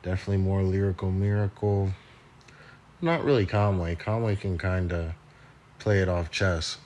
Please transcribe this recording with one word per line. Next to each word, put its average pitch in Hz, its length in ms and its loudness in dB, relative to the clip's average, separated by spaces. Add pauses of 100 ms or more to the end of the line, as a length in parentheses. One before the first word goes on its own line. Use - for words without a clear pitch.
definitely 95 400 -2
more 95 180 2
lyrical 95 480 0
miracle. 101 840 0 (1040)
Not 165 240 0
really 123 220 4
Conway. 95 500 0
Conway 110 400 -2
can 92 220 -4
kinda 87 580 -2 (640)
play 101 220 2
it 90 80 2
off 87 200 0
chess. 90 460 -2 (100)